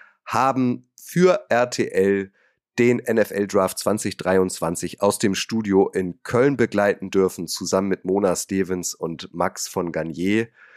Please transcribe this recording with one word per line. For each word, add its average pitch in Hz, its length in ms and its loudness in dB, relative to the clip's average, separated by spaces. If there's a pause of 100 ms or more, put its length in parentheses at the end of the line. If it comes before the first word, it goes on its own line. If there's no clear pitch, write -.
(260)
haben 123 600 0 (120)
für 180 480 2
R 120 220 2
T - 160 -2
L 98 460 2 (440)
den 120 220 4
N 113 200 -2
F 104 120 2
L 101 160 -2
Draft 95 320 0
zwanzig 104 380 -2
dreiundzwanzig 90 840 -2
aus 101 200 0
dem 98 160 0
Studio 101 540 2
in 90 340 -4
Köln 135 320 2
begleiten 101 560 0
dürfen, 92 340 2
zusammen 95 400 -2
mit 95 180 -4
Mona 95 300 2
Stevens 92 600 -4
und - 380 -8
Max 90 360 -4
von 87 240 -4
Garnier. 87 560 -2 (280)